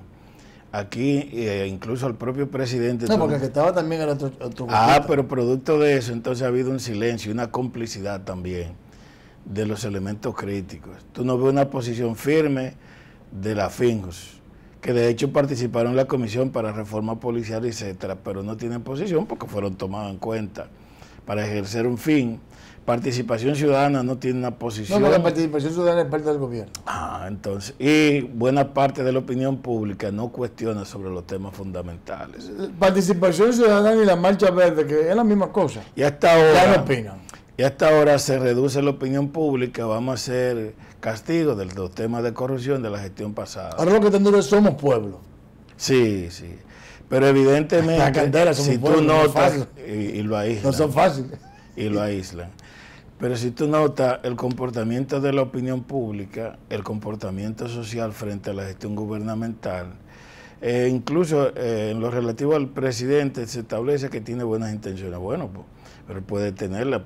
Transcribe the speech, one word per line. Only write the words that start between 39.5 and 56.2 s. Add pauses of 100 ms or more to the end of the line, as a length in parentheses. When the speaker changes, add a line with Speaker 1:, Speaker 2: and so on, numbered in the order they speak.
Speaker 1:
vamos
a
hacer (280)
castigo
de
los
temas
de
corrupción
de
la
gestión
pasada.
Speaker 2:
Ahora
lo
que
están
duro
es
Somos
Pueblo. (560)
Speaker 1:
Sí,
sí. (540)
Pero
evidentemente,
Speaker 2:
La
cantera,
Somos
Speaker 1:
si
tú
Speaker 2:
Pueblo,
no
es
Speaker 1:
notas,
Speaker 2:
fácil. (180)
Speaker 1:
y,
y
lo
aíslan.
Speaker 2:
No
son
fáciles. (380)
Speaker 1:
Y
lo
aíslan. (680)
Pero
si
tú
notas
el
comportamiento
de
la
opinión
pública, (100)